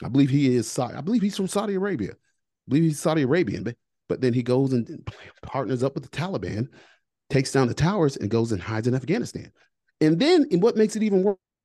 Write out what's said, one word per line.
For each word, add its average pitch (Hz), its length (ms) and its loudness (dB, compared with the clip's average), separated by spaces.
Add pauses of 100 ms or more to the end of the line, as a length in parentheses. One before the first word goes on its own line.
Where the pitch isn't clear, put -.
I 85 40 -8
believe 135 220 2
he 135 240 4
is 117 160 0
Sa-, 123 260 -6
I - 40 -10
believe 202 220 0
he's 202 140 -2
from 190 120 -4
Saudi 202 260 -4
Arabia. 185 380 -4
I - 560 -20
believe 147 160 4
he's 156 160 0
Saudi 160 220 2
Arabian, 131 420 0
but, 120 120 -6 (320)
but - 120 -2
then 127 120 2
he 123 100 0
goes 131 300 2
and - 360 -4 (340)
partners 123 400 -4
up 135 120 -2
with 143 100 -8
the - 60 -20
Taliban, 117 580 -6 (600)
takes 135 240 0
down 135 140 4
the 117 80 -2
towers, 160 420 0
and 101 140 -4
goes 117 220 0
and 92 100 -4
hides 110 240 -4
in 123 80 2
Afghanistan. 135 560 -4 (500)
And 156 180 4
then, 294 320 4
and 175 120 2
what 226 140 4
makes 220 200 2
it 214 60 -2
even 196 200 2
wor-, 196 160 0 (260)